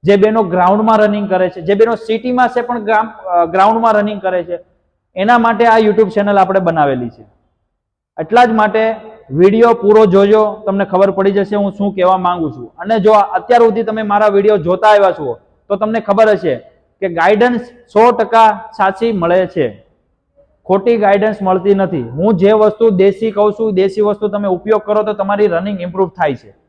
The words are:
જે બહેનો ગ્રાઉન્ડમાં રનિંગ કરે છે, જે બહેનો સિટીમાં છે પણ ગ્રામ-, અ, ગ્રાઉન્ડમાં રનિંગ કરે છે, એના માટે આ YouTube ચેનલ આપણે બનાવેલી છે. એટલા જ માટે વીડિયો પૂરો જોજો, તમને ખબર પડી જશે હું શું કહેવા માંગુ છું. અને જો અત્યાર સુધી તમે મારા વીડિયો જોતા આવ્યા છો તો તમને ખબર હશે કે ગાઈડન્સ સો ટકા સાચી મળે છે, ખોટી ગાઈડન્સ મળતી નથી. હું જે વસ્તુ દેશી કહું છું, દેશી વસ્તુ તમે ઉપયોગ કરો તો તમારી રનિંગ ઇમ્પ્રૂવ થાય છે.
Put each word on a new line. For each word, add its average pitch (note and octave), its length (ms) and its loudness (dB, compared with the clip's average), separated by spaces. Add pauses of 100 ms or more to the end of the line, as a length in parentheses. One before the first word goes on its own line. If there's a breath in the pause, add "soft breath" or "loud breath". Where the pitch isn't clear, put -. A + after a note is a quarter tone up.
જે G3+ 140 2
બહેનો G#3+ 260 2
ગ્રાઉન્ડમાં G3 560 0
રનિંગ G#3 300 0
કરે F#3 220 -2
છે, F#3 100 -16
જે E3+ 140 -2
બહેનો A3 200 2
સિટીમાં A#3+ 540 -2
છે A#3+ 120 -4
પણ A#3+ 180 -6
ગ્રામ-, G#3+ 500 -4
અ, F3 160 2
ગ્રાઉન્ડમાં G#3+ 480 0
રનિંગ G#3 300 -2
કરે F3+ 220 -2
છે, F3 140 -10 (580)
એના A3 220 0
માટે A3+ 280 0
આ A3+ 120 4
YouTube G#3+ 300 2
ચેનલ G3+ 300 0
આપણે F#3+ 220 0
બનાવેલી C#3+ 480 -2
છે. A2+ 160 -20 (960)
એટલા G#3+ 240 4
જ A3+ 60 0
માટે A3 460 0 (340)
વીડિયો G#3 440 4
પૂરો G#3+ 320 4
જોજો, G3+ 600 2
તમને G3 180 -2
ખબર G3 260 0
પડી G3 200 -2
જશે G3+ 260 -2
હું G3+ 160 -2
શું G3+ 220 -4
કહેવા F#3 220 2
માંગુ F3+ 340 -2
છું. - 280 -16
અને G#3 200 -2
જો G#3 140 4
અત્યાર G#3 480 2
સુધી A3+ 220 2
તમે A3 200 -6
મારા G#3 240 0
વીડિયો G3+ 300 2
જોતા F#3 320 0
આવ્યા G3+ 220 4
છો C#3 280 -8 (300)
તો G3+ 80 -4
તમને G#3+ 240 -4
ખબર G#3+ 280 2
હશે E3+ 260 0 (460)
કે F#3+ 80 -4
ગાઈડન્સ G#3 540 0
સો - 480 0
ટકા G#3+ 680 0
સાચી G#3 360 -2
મળે F3+ 340 0
છે, C3+ 400 -6 (800)
ખોટી G3+ 300 0
ગાઈડન્સ G#3 460 0
મળતી F#3 320 0
નથી. F3+ 280 -4
હું D#3+ 340 -2
જે G3 160 2
વસ્તુ G#3+ 380 2
દેશી G3 400 0
કહું G#3 220 0
છું, G#3+ 220 -4
દેશી F#3+ 260 -2
વસ્તુ G#3 280 -2
તમે G3+ 200 -4
ઉપયોગ G3 340 -2
કરો G#3 200 -2
તો G#3 100 -4
તમારી G3+ 340 -2
રનિંગ F#3 340 -4
ઇમ્પ્રૂવ F3+ 280 -4
થાય D#3 260 -4
છે. G#2+ 200 -18 (140)